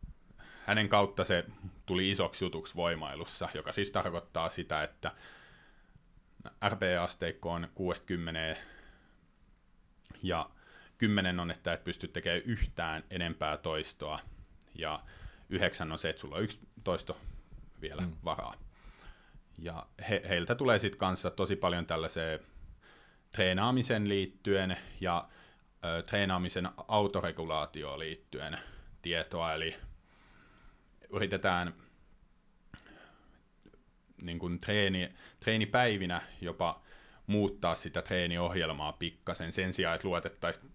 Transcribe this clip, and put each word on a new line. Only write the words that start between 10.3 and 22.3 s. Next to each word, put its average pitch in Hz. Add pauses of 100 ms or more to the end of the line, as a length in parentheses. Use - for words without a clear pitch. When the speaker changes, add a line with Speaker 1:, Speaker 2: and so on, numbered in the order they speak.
Speaker 1:
kymmenen 95
on, 85
että 85
et 80
pysty 85
tekemään 87
yhtään 82
enempää 82
toistoa, 78 (540)
ja 78 (480)
yhdeksän 87
on 80
se, -
että -
sulla 71
on 95
yksi - (260)
toisto - (600)
vielä 78
Speaker 2:
Mm. 85 (120)
Speaker 1:
varaa. 65 (1040)
Ja 82 (240)
he-, 98
heiltä 87
tulee 123
sit 101
kanssa 92
tosi 95
paljon 87
tällaiseen 80 (880)